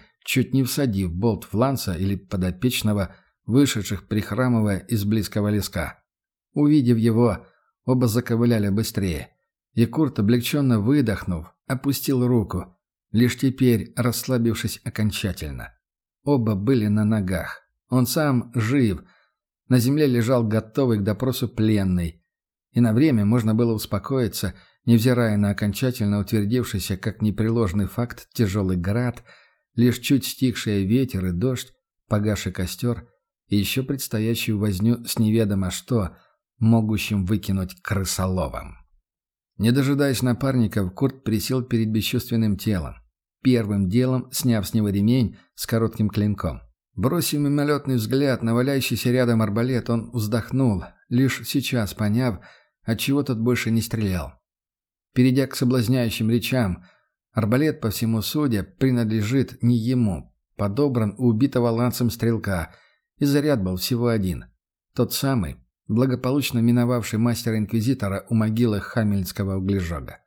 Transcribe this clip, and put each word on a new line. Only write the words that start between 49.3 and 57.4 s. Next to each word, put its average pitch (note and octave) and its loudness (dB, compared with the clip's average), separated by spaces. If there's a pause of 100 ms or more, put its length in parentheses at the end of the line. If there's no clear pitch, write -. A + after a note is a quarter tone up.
арбалет, A2+ 0
он A#2 -2
вздохнул, A2+ 0 (260)
лишь B2 2
сейчас B2 -2
поняв, G#2+ 0 (440)
отчего C#3 0
тот C3 -2
больше A#2 0
не A2+ 2
стрелял. F#2+ -4 (800)
Перейдя C3 4
к - -10
соблазняющим A#2+ 0
речам, A#2 0 (460)
арбалет, B2+ 0